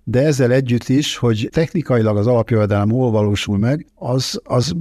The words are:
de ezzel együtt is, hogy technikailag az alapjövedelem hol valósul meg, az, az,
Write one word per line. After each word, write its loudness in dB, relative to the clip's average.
de 0
ezzel 2
együtt 0
is, 0
hogy 0
technikailag 0
az 0
alapjövedelem 2
hol 0
valósul 0
meg, -2
az, -6
az, -2